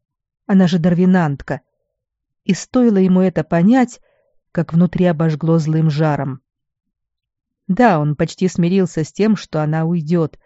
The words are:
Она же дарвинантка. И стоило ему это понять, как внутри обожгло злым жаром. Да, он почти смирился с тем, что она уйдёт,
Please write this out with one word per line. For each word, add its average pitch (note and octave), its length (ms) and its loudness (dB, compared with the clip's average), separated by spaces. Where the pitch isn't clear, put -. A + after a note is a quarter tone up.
Она F#3+ 220 4
же F3+ 100 0
дарвинантка. F3 840 0
И - 80 -2
стоило A#3 460 0
ему F#3 240 2
это F3+ 200 -2
понять, A3+ 580 0
как D#3+ 220 -6
внутри F3 320 2
обожгло D#3+ 500 0
злым D#3+ 320 0
жаром. C#3 540 -4
Да, G3 300 2
он D3+ 180 -2
почти F3 320 -4
смирился F3 540 -2
с D#3 100 -10
тем, G#3+ 220 0
что D#3+ 280 -6
она D#3 240 -2
уйдёт, E3 600 -2